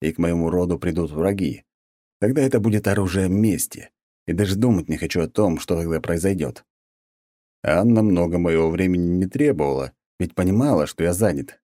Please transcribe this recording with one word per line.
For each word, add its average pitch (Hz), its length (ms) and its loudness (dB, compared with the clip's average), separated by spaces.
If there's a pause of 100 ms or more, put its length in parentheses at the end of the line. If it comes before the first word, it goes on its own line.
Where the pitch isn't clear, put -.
и 80 120 -2
к - 60 -8
моему 85 300 0
роду 87 300 0
придут 82 320 -4
враги. 85 540 -4 (580)
Тогда 131 180 2
это 135 200 2
будет 104 260 0
оружие 95 420 0
мести, 101 640 -2 (380)
и 85 40 -2
даже 95 220 0
думать 104 340 2
не 78 80 -4
хочу 82 260 -2
о 80 60 -2
том, 92 300 0
что - 180 -4
тогда 82 240 -2
произойдёт. 85 640 -2 (1000)
Анна 110 380 2
много 87 360 2
моего 82 320 2
времени 90 480 0
не 92 80 0
требовала, 73 640 -2 (300)
ведь 85 160 -6
понимала, 95 500 2
что - 160 -8
я 87 120 0
занят, 90 500 -2